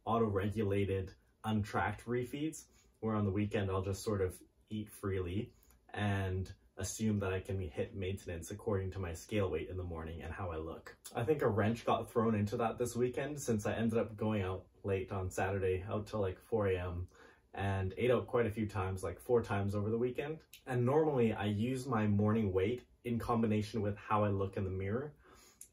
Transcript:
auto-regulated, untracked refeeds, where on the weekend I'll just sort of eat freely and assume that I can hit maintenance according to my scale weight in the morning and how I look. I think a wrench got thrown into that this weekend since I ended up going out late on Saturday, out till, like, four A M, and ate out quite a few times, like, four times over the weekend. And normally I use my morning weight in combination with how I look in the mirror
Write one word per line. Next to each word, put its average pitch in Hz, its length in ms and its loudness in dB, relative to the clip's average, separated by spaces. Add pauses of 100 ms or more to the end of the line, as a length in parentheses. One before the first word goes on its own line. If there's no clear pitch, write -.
auto-regulated, 101 1080 0 (320)
untracked 104 600 -2
refeeds, 139 580 -4 (360)
where 110 160 0
on 104 100 4
the 98 60 4
weekend 104 380 0
I'll 95 120 0
just 95 220 -2
sort 101 180 0
of 90 160 0 (320)
eat 107 200 -6
freely 95 600 -4 (420)
and 95 580 -2 (260)
assume 104 420 0
that 95 140 0
I 95 80 -2
can 95 180 -4
hit 95 360 -4
maintenance 95 560 -6
according 98 400 -2
to 95 80 -8
my 85 140 -4
scale 98 360 -2
weight - 200 -2
in 92 60 -8
the 90 80 -4
morning 80 400 -8
and 85 100 -8
how 92 180 -6
I 80 60 -4
look. - 380 -8 (200)
I 120 80 0
think 147 180 2
a 139 60 4
wrench 107 380 2
got 117 240 0
thrown 113 260 4
into 104 220 2
that 113 200 0
this - 180 -2
weekend 135 440 0
since 110 260 0
I 101 80 2
ended 110 240 2
up 110 200 0
going 107 240 2
out 92 220 -2 (220)
late 95 260 0
on 95 180 -2
Saturday, 95 600 0
out 104 180 -2
till, 107 140 -2
like, 92 180 -2
four 104 280 0
A 92 100 4
M, 87 300 -4 (460)
and 95 440 0
ate 123 140 4
out 107 160 4
quite 120 180 4
a 104 60 0
few 110 140 0
times, 92 380 -2
like, 82 160 -4
four 120 220 4
times 101 340 0
over 104 140 0
the 113 80 0
weekend. 139 420 -2 (260)
And 123 200 0
normally 135 480 4
I 101 120 -2
use 120 400 0
my 110 220 2
morning 107 460 4
weight 98 300 2 (200)
in 117 160 -2
combination 110 640 0
with 101 160 -2
how 104 260 0
I 104 60 4
look 98 260 -2
in 101 80 -2
the 92 60 -2
mirror 104 440 -4 (600)